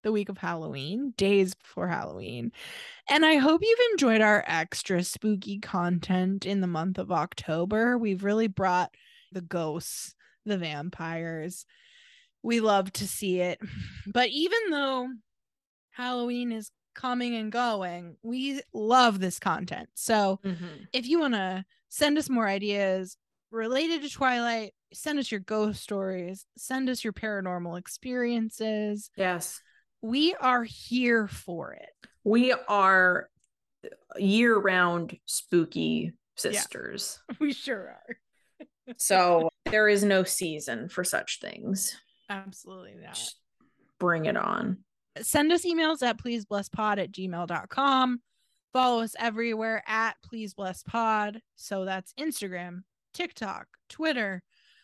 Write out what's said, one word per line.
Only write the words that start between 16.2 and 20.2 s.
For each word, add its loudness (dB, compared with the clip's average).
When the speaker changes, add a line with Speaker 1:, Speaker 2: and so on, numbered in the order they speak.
Speaker 1:
is -8
coming -2
and -4
going, -2
we -4
love 6
this -2
content. -4
So 2